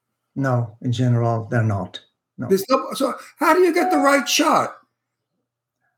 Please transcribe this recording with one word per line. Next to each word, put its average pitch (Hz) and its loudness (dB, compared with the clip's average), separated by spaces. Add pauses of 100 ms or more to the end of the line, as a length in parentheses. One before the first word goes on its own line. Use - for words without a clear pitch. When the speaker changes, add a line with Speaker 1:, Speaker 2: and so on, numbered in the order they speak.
(360)
Speaker 1:
No, 123 -2
in 127 -2
general, 117 0
they're 120 0
not. 98 -4 (380)
No. 123 -8
Speaker 2:
There's 190 0
no, - 0
so 240 -4 (240)
how 320 4
do 359 2
you 359 4
get 359 0
the 311 2
right 277 2
shot? 247 0 (1200)